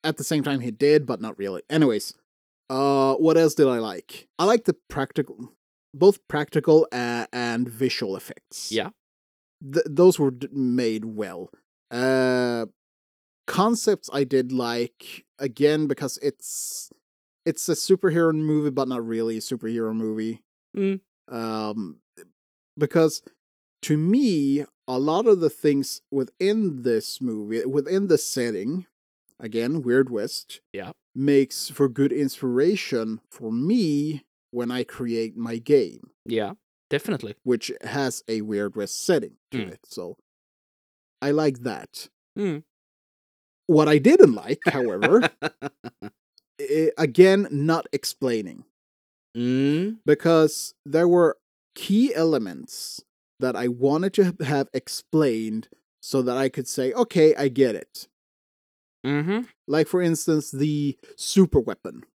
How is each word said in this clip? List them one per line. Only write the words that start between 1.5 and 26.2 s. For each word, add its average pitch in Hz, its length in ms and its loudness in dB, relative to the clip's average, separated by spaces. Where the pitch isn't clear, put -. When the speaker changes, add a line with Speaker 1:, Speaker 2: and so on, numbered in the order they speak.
Speaker 1:
Anyways, 139 460 2
uh, 135 440 2
what 160 240 4
else 160 160 4
did 147 140 6
I 127 100 2
like? 107 500 -10
I 165 60 2
like 226 200 2
the - 100 2
practical, 135 640 -8
both 180 340 4
practical 151 640 0
a-, 120 420 -4
and 120 340 -4
visual 117 480 -4
effects. - 560 -14
Speaker 2:
Yeah. 110 180 -4
Speaker 1:
Th-, 147 260 -2
those 175 300 6
were 139 120 2
d-, 127 200 -10
made 123 540 0
well. 98 440 -8
Uh, 127 760 0
concepts 214 680 0
I 143 100 -2
did 127 280 0
like, 120 760 -6
again, 147 480 0
because 139 320 -4
it's, - 720 -8
it's 160 220 -4
a 175 60 0
superhero 165 640 2
movie, 151 340 0
but 135 180 -2
not 123 180 -6
really 113 320 -4
a 107 40 -6
superhero 113 540 -6
movie. 110 460 -6
Speaker 2:
Mm. 190 240 -2
Speaker 1:
Um, 107 680 -6
because 156 440 0
to 151 160 0
me, 160 680 2
a 127 120 -4
lot 160 280 0
of 202 140 6
the 156 80 2
things 143 520 -2
within 165 720 -2